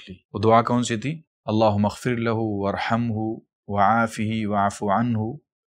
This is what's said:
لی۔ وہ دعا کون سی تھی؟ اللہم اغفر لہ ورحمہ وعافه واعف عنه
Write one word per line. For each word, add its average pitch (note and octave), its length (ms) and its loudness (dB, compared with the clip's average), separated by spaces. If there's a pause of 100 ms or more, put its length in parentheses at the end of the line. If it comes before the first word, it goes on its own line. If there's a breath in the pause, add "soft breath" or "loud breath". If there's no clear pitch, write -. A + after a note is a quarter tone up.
لی۔ F2+ 60 -16 (180)
وہ A2+ 60 -6
دعا A2+ 220 6
کون B2 220 0
سی A#2 140 -2
تھی؟ D3 240 -8 (240)
اللہم G#2+ 400 2
اغفر A#2+ 320 -2
لہ A#2 160 -2
ورحمہ A2 1000 -2 (320)
وعافه A2 800 0
واعف G2+ 380 0
عنه A2+ 560 -2 (280)